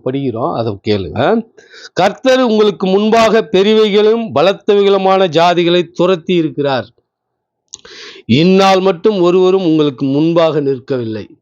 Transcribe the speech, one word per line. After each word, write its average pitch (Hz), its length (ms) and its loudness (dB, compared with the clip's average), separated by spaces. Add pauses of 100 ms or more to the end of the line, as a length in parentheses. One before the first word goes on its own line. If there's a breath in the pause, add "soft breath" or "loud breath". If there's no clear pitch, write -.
படிக்கிறோம், 135 500 -4
அதை 113 240 -6 (100)
கேளுங்க. 98 320 -4 (720 loud breath)
"கர்த்தர் 233 480 0
உங்களுக்கு 214 460 0
முன்பாக 214 560 2 (100)
பெரியவைகளும் 214 840 2
பலத்தவைகளுமான 190 920 2
ஜாதிகளை 170 540 0 (100)
துரத்தி 180 420 -2
இருக்கிறார். 143 540 -4 (1400 loud breath)
இந்நாள் 190 540 2
மட்டும் 190 400 0
ஒருவரும் 185 440 2
உங்களுக்கு 147 420 0
முன்பாக 160 540 0
நிற்கவில்லை." 120 640 -6 (180)